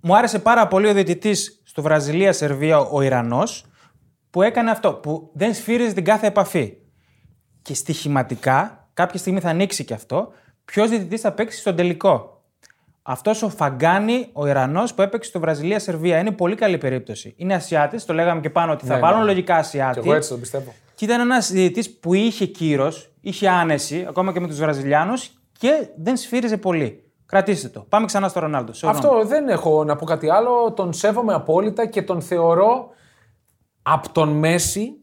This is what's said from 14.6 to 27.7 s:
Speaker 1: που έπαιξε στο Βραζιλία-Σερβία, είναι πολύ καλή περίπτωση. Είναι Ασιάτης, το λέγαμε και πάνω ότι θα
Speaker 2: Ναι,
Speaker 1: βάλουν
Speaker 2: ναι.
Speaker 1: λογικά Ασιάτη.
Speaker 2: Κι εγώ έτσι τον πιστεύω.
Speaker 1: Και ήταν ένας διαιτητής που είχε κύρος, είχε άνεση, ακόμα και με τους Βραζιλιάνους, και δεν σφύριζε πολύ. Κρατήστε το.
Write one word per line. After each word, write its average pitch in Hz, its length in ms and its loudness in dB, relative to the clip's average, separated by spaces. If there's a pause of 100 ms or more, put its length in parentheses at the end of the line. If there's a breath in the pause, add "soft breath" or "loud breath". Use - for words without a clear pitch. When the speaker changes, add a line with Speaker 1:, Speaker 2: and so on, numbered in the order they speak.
Speaker 1:
που 190 80 2
έπαιξε 202 260 -4
στο 175 120 -8
Βραζιλία-Σερβία, 165 760 -2
είναι 202 120 0
πολύ 180 240 -2
καλή 202 240 0
περίπτωση. 127 580 -6
Είναι 190 180 -2
Ασιάτης, 156 500 0
το - 100 -6
λέγαμε 165 260 0
και 151 100 -4
πάνω 165 220 0
ότι 135 140 -6
θα 143 80 0
Speaker 2:
Ναι, 127 60 2
Speaker 1:
βάλουν 180 180 4
Speaker 2:
ναι. 220 60 2
Speaker 1:
λογικά 185 320 2
Ασιάτη. 135 440 -2
Speaker 2:
Κι 113 60 -4
εγώ 147 100 4
έτσι 147 120 -2
τον 120 120 -8
πιστεύω. 123 340 -10 (200)
Speaker 1:
Και - 100 -6
ήταν 240 160 0
ένας 240 300 0
διαιτητής 185 480 0
που 175 160 0
είχε 214 320 0
κύρος, 156 720 -2
είχε 196 280 -2
άνεση, 165 600 0
ακόμα 185 240 -2
και 175 80 -4
με 175 60 -4
τους 151 120 -8
Βραζιλιάνους, 156 720 0 (280)
και 277 380 0
δεν 208 200 -2
σφύριζε 240 400 -2
πολύ. 165 480 -2 (220)
Κρατήστε 190 420 0
το. - 200 -16